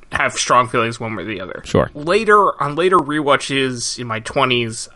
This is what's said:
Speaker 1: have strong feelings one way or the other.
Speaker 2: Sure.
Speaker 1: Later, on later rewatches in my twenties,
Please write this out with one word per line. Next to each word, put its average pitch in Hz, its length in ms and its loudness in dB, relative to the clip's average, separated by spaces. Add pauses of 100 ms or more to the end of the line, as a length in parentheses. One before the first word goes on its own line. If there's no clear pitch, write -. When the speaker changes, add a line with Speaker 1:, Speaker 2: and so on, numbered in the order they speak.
(120)
Speaker 1:
have 131 220 -2
strong 123 340 2
feelings 117 320 -2
one 110 160 -6
way 90 60 -8
or 92 40 -8
the 104 140 -8
other. 90 260 -12
Speaker 2:
Sure. - 280 2
Speaker 1:
Later, 196 680 2
on 143 140 -4
later 185 220 4
rewatches 135 1000 0
in 123 80 -8
my 110 140 -6
twenties, 120 760 -2